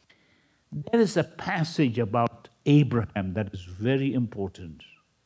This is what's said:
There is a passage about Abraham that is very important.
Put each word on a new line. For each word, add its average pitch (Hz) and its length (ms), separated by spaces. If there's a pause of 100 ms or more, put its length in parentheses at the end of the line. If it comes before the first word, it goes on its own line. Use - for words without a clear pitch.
(720)
There 151 280
is 208 180
a 160 60
passage 151 760
about 117 520 (160)
Abraham 113 680
that 101 200
is 95 80
very 113 520
important. 98 720 (420)